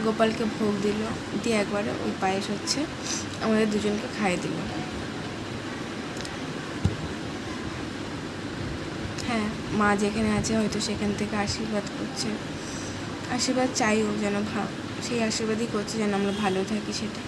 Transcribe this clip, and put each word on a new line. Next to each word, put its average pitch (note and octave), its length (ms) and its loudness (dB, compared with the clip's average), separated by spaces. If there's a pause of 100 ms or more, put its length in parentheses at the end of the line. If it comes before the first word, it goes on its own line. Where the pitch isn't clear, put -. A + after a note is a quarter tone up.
গোপালকে A3 400 4
ভোগ G#3+ 380 2
দিল, G#3 240 4 (380)
দিয়ে A#3 120 4
একবারে G#3 340 2
ওই - 220 0 (100)
পায়েস G3 280 2
হচ্ছে A#3 360 2 (560)
আমাদের A3 280 6
দুজনকে G#3 380 2 (120)
খাইয়ে F#3 220 2
দিল। C#3 100 0 (4000)
হ্যাঁ, A3 220 0 (220)
মা G#3 240 4
যেখানে G#3+ 360 2
আছে G#3+ 260 2
হয়তো G#3+ 220 2
সেখান G#3 380 0
থেকে G#3+ 180 0
আশীর্বাদ G#3 480 0 (160)
করছে, - 280 -2 (1080)
আশীর্বাদ B3+ 400 4
চাইও G#3+ 460 4
যেন G3+ 120 2 (220)
ভা-, - 520 -4
সেই A#3+ 160 2
আশীর্বাদই A3 500 2
করছে G#3 240 -2
যেন G#3 160 2
আমরা G3 180 2
ভালো G3 380 2
থাকি, G#3+ 240 0
সেটা। - 340 -4